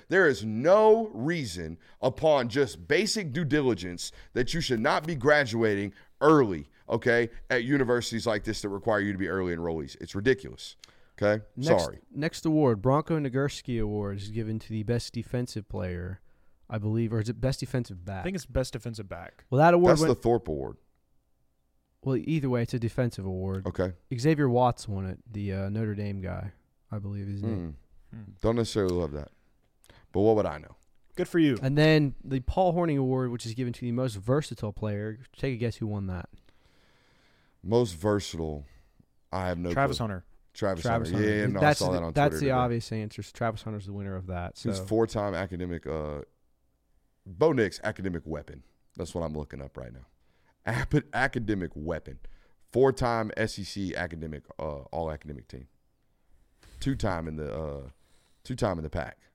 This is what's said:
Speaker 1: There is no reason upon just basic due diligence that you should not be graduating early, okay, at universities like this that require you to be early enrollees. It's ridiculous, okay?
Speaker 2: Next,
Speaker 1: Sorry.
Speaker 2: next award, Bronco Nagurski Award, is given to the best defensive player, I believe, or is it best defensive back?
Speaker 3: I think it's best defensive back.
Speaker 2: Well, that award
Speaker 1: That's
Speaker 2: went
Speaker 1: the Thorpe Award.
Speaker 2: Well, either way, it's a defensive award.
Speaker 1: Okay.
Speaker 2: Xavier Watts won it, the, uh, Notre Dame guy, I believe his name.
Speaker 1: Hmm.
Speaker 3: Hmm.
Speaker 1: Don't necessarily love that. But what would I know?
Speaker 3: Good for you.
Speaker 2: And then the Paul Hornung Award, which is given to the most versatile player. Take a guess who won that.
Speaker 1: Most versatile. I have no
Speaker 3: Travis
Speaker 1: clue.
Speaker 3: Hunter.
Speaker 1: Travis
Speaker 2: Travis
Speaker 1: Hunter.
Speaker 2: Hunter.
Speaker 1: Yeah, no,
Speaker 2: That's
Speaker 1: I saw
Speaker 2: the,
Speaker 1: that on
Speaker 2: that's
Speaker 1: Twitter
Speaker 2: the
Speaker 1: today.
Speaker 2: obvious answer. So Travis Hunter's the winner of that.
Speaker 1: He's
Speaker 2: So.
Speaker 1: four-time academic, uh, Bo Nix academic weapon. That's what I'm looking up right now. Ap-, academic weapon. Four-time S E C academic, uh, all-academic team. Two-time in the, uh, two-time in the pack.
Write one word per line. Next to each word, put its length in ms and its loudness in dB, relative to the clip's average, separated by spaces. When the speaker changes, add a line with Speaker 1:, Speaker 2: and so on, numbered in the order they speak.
Speaker 1:
There 200 6
is 160 0
no 680 6
reason 640 -4
upon 480 4
just 380 0
basic 460 2
due 120 0
diligence 680 0
that 200 0
you 60 0
should 200 0
not 240 2
be 120 -4
graduating 800 4
early, 480 6
okay, 400 4
at 140 0
universities 600 0
like 200 0
this 180 -4
that 60 -2
require 320 0
you 100 0
to 80 -2
be 100 -2
early 280 -2
enrollees. 440 -4
It's 140 -12
ridiculous, 600 -2
okay? 240 2
Speaker 2:
Next, 280 4
Speaker 1:
Sorry. 140 -8
Speaker 2:
next 320 -4
award, 340 4
Bronco 380 2
Nagurski 640 -2
Award, 360 -2
is 120 -10
given 300 -4
to 80 -18
the 160 -4
best 280 -2
defensive 560 -6
player, 520 -6
I 80 -4
believe, 340 0
or 80 0
is 80 -2
it 120 -6
best 200 0
defensive 440 -6
back? 160 -8
Speaker 3:
I 20 -10
think 140 -6
it's 100 -10
best 280 -4
defensive 340 -10
back. 420 -14
Speaker 2:
Well, 80 2
that 160 8
award 180 8
Speaker 1:
That's 100 6
Speaker 2:
went 140 4
Speaker 1:
the 60 -14
Thorpe 260 2
Award. 280 -6
Speaker 2:
Well, 120 0
either 320 0
way, 140 2
it's 120 -4
a 40 0
defensive 480 -2
award. 400 -4
Speaker 1:
Okay. 260 -2
Speaker 2:
Xavier 320 4
Watts 380 2
won 200 -4
it, 120 -8
the, 220 -6
uh, 160 -2
Notre 280 -2
Dame 240 -6
guy, 320 -8
I 60 -6
believe 280 -8
his 160 -6
name. 340 -4
Speaker 1:
Hmm. 40 -16
Speaker 3:
Hmm. 140 -16
Speaker 1:
Don't 160 4
necessarily 380 2
love 180 0
that. 180 -8
But 80 2
what 160 8
would 100 2
I 120 -4
know? 180 -18
Speaker 3:
Good 120 -2
for 120 2
you. 200 6
Speaker 2:
And 160 0
then 380 6
the 160 -4
Paul 340 2
Hornung 240 0
Award, 340 0
which 120 -8
is 100 -8
given 180 -4
to 80 -10
the 100 -4
most 240 -2
versatile 580 -2
player. 460 -6
Take 180 -2
a 20 -6
guess 200 -2
who 120 -4
won 180 -4
that. 220 -6
Speaker 1:
Most 340 2
versatile. 680 -2
I 160 -2
have 100 -2
no 140 -2
Speaker 3:
Travis 260 0
Speaker 1:
clue. 60 -2
Speaker 3:
Hunter. 200 -6
Speaker 1:
Travis 280 -2
Speaker 2:
Travis 280 0
Speaker 1:
Hunter. 160 0
Speaker 2:
Hunter. 140 2
Speaker 1:
Yeah, 80 2
no, 120 0
Speaker 2:
That's 220 4
Speaker 1:
I 20 0
saw 80 2
Speaker 2:
the, 60 0
Speaker 1:
that 80 -2
on 60 -4
Speaker 2:
that's 180 4
Speaker 1:
Twitter 80 -4
Speaker 2:
the 80 0
Speaker 1:
today. 60 2
Speaker 2:
obvious 400 0
answer. 300 -8
So 120 -14
Travis 280 -4
Hunter's 240 -10
the 60 -10
winner 240 -8
of 120 -8
that. 340 -8
Speaker 1:
He's 140 -2
Speaker 2:
So. 100 -6
Speaker 1:
four-time 480 0
academic, 520 -6
uh, 340 -6
Bo 260 4
Nix 320 2
academic 400 -4
weapon. 380 -8
That's 180 -8
what 80 -2
I'm 120 -4
looking 260 -8
up 160 -14
right 160 -12
now. 140 -20
Ap-, 280 -2
academic 640 -2
weapon. 440 -8
Four-time 640 2
S 220 -2
E 60 -6
C 320 -6
academic, 480 -8
uh, 240 -6
all-academic 560 -8
team. 180 -16
Two-time 480 -2
in 80 -8
the, 180 -6
uh, 260 -6
two-time 340 -2
in 60 -6
the 60 -6
pack. 280 -6